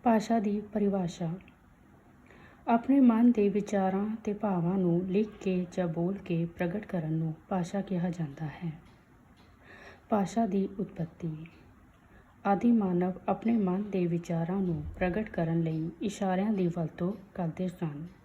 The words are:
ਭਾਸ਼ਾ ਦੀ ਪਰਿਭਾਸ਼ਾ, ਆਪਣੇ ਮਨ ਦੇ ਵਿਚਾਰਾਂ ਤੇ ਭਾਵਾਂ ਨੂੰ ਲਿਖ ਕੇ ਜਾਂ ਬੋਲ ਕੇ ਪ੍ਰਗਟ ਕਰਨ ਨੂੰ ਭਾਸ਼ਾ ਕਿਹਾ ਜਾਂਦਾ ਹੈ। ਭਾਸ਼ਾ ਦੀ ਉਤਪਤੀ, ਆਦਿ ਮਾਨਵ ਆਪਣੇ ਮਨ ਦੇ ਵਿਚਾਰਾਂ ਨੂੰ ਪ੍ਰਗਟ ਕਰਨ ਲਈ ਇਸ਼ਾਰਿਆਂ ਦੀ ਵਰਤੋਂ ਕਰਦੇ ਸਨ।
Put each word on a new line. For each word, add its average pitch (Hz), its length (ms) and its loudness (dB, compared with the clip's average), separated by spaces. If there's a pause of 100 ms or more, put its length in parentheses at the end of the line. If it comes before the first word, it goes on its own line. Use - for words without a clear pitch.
ਭਾਸ਼ਾ 226 360 4
ਦੀ 208 220 0
ਪਰਿਭਾਸ਼ਾ, 190 720 -2 (1300)
ਆਪਣੇ 247 320 4
ਮਨ 240 320 8
ਦੇ 208 180 4
ਵਿਚਾਰਾਂ 202 720 0
ਤੇ 208 100 -2
ਭਾਵਾਂ 185 440 0
ਨੂੰ 175 280 2
ਲਿਖ 208 240 2
ਕੇ 180 360 -2 (120)
ਜਾਂ 180 100 0
ਬੋਲ 170 260 -2
ਕੇ 170 320 -2
ਪ੍ਰਗਟ 180 400 -4
ਕਰਨ 160 280 -4
ਨੂੰ 160 220 -2 (140)
ਭਾਸ਼ਾ 190 320 -2
ਕਿਹਾ 180 280 -2
ਜਾਂਦਾ 156 360 -6
ਹੈ। 151 280 -8 (1400)
ਭਾਸ਼ਾ 220 360 0
ਦੀ 196 240 0 (100)
ਉਤਪਤੀ, 165 580 -6 (1080)
ਆਦਿ 202 240 4
ਮਾਨਵ 185 420 2 (160)
ਆਪਣੇ 226 280 0
ਮਨ 196 320 0
ਦੇ 185 180 0
ਵਿਚਾਰਾਂ 170 540 -2
ਨੂੰ 165 220 -2 (140)
ਪ੍ਰਗਟ 185 320 -2
ਕਰਨ 165 320 0
ਲਈ 160 300 -2 (100)
ਇਸ਼ਾਰਿਆਂ 196 520 0
ਦੀ 185 140 2
ਵਰਤੋਂ 175 460 -4 (200)
ਕਰਦੇ 180 340 -4
ਸਨ। 165 400 -6 (160)